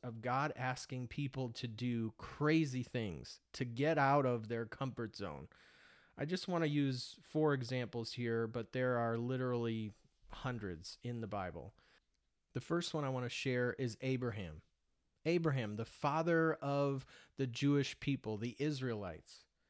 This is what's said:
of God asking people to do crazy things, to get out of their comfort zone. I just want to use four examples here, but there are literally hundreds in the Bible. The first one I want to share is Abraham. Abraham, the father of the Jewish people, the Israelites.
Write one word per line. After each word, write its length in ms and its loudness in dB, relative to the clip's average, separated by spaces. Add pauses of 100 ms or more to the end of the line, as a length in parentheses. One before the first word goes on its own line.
of 180 -8
God 360 0
asking 500 -4
people 480 -2
to 120 -6
do 520 0
crazy 640 2
things, 580 -6 (140)
to 100 -4
get 320 2
out 300 6
of 220 0
their 180 -2
comfort 500 -6
zone. 320 -8 (720)
I 80 -2
just 220 -4
want 160 2
to 40 4
use 540 0
four 320 2
examples 580 -2
here, 340 0
but 280 -4
there 240 2
are 180 2
literally 760 0 (360)
hundreds 760 -6
in 200 -4
the 40 -4
Bible. 460 -6 (800)
The 80 -4
first 320 -2
one 120 -2
I 40 -2
want 160 0
to 60 -4
share 480 0
is 240 -2
Abraham. 580 -2 (640)
Abraham, 520 2
the 100 -2
father 720 4
of 460 2 (320)
the 80 0
Jewish 540 4
people, 360 0
the 220 -4
Israelites. 840 -4 (260)